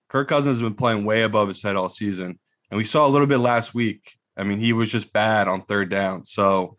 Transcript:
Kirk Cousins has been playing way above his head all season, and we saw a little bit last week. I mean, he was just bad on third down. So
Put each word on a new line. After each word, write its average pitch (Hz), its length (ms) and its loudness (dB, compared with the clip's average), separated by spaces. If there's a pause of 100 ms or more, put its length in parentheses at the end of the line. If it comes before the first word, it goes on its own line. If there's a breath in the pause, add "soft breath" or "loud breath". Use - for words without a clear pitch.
Kirk 135 200 -2
Cousins 143 280 2
has 117 60 -2
been 113 120 -2
playing 113 300 0
way 110 180 2
above 107 240 2
his 95 160 -10
head 101 140 -2
all 92 120 -2
season, 92 500 -6 (320)
and 101 80 -4
we 110 60 -2
saw 151 220 2
a - 20 4
little 143 200 4
bit 139 100 2
last 120 360 0
week. 113 420 -4 (200)
I 95 60 -8
mean, 101 160 -2
he 117 140 0
was 113 180 0
just 110 220 -4
bad 107 340 2
on 95 160 -2
third 101 280 -2
down. 95 340 -2
So 98 540 0